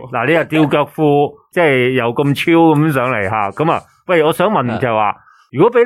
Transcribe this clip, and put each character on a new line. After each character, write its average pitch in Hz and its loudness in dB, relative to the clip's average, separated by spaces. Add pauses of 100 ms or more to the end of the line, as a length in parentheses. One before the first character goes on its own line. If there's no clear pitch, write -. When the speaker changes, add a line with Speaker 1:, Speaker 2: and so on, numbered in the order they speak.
(100)
Speaker 1:
嗱， 120 -4
你 147 0
又 160 0
吊 156 0
腳 147 0
褲， 147 0 (220)
即 180 -2
係 131 2
又 123 0 (100)
咁 143 0
超 - -2
咁 160 4
上 131 -2
嚟 104 -2
下， 101 -4
咁 156 -4
啊， 127 -2 (280)
喂， 175 2
我 160 0
想 180 0
問 151 -2 (140)
就 127 -2
係 113 -2
話， 107 0
Speaker 2:
係。 - -6 (380)
Speaker 1:
如 139 0
果 233 4
俾 240 2